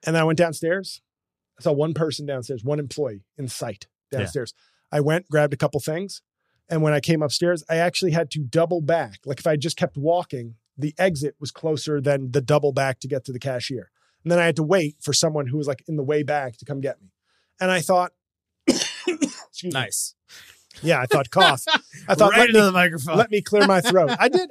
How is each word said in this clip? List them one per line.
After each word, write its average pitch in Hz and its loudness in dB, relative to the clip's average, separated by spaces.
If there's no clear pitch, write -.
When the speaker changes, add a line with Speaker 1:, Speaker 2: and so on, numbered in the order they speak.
Speaker 1:
And 165 0
then 165 4
I - 4
went 160 2
downstairs. 170 -2
I - -16
saw 156 0
one 151 0
person 151 -4
downstairs, 131 -6
one 147 -2
employee 127 -8
in 135 -10
sight 117 -10
Speaker 2:
Yeah. 135 -4
Speaker 1:
downstairs. 110 -6
I 147 0
went, 156 0
grabbed 147 2
a 139 -4
couple 143 -2
things. 170 -8
And 160 -2
when 151 2
I 147 2
came 165 2
upstairs, 165 -2
I 165 -2
actually 175 0
had 160 0
to 151 -6
double 165 0
back. 143 -2
Like, 131 -8
if - -8
I 156 2
just 151 -6
kept - -4
walking, 143 -4
the 147 -6
exit 151 0
was 143 -10
closer 151 -4
than 135 0
the 143 2
double 147 2
back 135 -2
to 135 -12
get 135 -4
to 135 -10
the 123 -10
cashier. 127 -8
And 160 -4
then 175 4
I 170 4
had 165 2
to 160 0
wait 156 0
for 147 -4
someone 151 0
who 139 -4
was, 147 -4
like, 139 -4
in 160 -4
the 143 -2
way 151 0
back 139 -4
to - -20
come 139 -8
get 135 -8
me. - -20
And 185 0
I 185 2
thought, 180 2
<coughs> - -20
excuse - -4
me. 180 -6
Speaker 2:
Nice. 127 -6
Speaker 1:
Yeah, 151 2
I 127 0
thought, 139 0
cough. 175 4
Speaker 2:
<laughs> - -4
Speaker 1:
I 196 2
thought, 202 6
Speaker 2:
Right 233 6
Speaker 1:
"Let 240 6
Speaker 2:
into 220 8
Speaker 1:
me, 208 6
Speaker 2:
the 190 2
microphone. 165 0
Speaker 1:
let 226 4
me 208 0
clear 208 4
my 190 4
throat." 180 4
I 226 6
did. 339 0